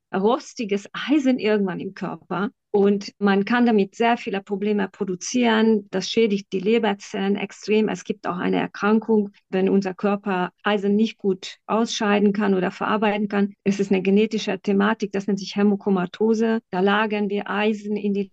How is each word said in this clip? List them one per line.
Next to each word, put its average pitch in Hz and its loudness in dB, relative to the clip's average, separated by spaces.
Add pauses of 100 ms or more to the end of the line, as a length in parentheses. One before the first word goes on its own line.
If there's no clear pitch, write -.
(140)
rostiges 202 -2
Eisen 254 0
irgendwann 196 0
im 190 -10
Körper. 175 -6 (260)
Und 202 2
man 202 2
kann 240 2
damit 202 2
sehr 233 2
viele 196 -6
Probleme 202 -2
produzieren. 220 0
Das 190 -4
schädigt 202 0
die 190 -2
Leberzellen 202 0
extrem. - -2
Es 180 -6
gibt - -6
auch 175 -2
eine 180 0
Erkrankung, 208 0 (200)
wenn 190 0
unser 190 2
Körper 202 -2 (140)
Eisen 202 0
nicht 220 0
gut - -4 (100)
ausscheiden 208 0
kann 202 0
oder 180 -2
verarbeiten 208 -2
kann. 202 -2 (100)
Es 202 0
ist 202 -2
eine 190 2
genetische 202 0
Thematik, 202 0
das 202 -4
nennt 202 0
sich 180 -12
Hämokomatose. 208 2 (120)
Da 180 -2
lagern 208 2
wir 202 -4
Eisen 208 -2
in 202 -2
die 196 -4